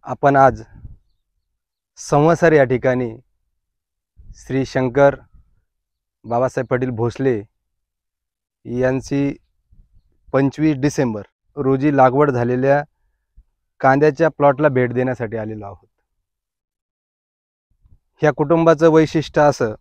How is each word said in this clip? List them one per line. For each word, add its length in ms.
आपण 320
आज 260
संवसर 560
या 100
ठिकाणी 540
श्री 320
शंकर 500
बाबासाहेब 440
पाटील 220
भोसले 540
यांची 560
पंचवीस 460
डिसेंबर 440
रोजी 420
लागवड 340
झालेल्या 520
कांद्याच्या 500
प्लॉटला 380
भेट 260
देण्यासाठी 440
आलेलो 280
आहोत. 220
ह्या 100
कुटुंबाचं 580
वैशिष्ट्य 520
असं 400